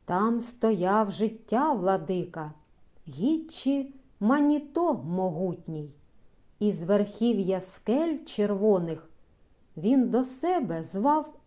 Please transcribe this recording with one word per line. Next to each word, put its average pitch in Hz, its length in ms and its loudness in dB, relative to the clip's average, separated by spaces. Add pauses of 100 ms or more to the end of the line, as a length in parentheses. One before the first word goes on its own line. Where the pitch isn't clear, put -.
там 226 360 0
стояв 208 720 2
життя 220 600 0
владика, 180 800 -2 (560)
Гіччі 277 880 -2 (260)
Маніто 294 760 2
могутній. 170 960 -4 (680)
Із 196 240 0
верхів'я 202 800 0
скель 285 640 -2
червоних 196 840 0 (680)
він 226 340 2
до 247 140 2
себе 254 580 -2
звав 285 520 0 (120)